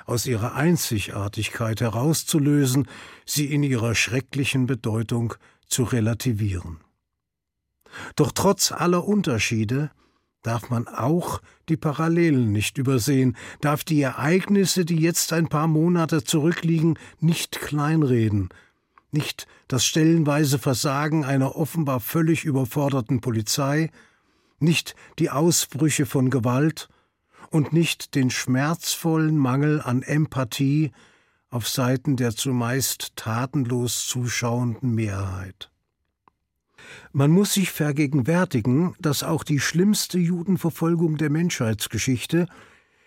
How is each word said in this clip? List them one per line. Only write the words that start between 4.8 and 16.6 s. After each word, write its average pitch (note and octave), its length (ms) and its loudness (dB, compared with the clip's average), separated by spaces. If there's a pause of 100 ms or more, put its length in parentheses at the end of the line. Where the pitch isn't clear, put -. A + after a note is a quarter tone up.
zu - 180 0
relativieren. G#2+ 920 -2 (1400)
Doch C#3 180 2
trotz - 400 0
aller F3 320 0
Unterschiede C3+ 840 0 (520)
darf A2+ 280 -6
man A#2 160 -2
auch D3 540 -2 (280)
die D#3+ 80 2
Parallelen D#3 760 2
nicht G#2 260 -2
übersehen, C3 580 2 (240)
darf D3 220 0
die D#3 180 2
Ereignisse, F3 840 2
die E3 140 0
jetzt E3 340 0
ein E3 160 2
paar D3+ 180 0
Monate E3 560 2
zurückliegen, E3 800 2 (180)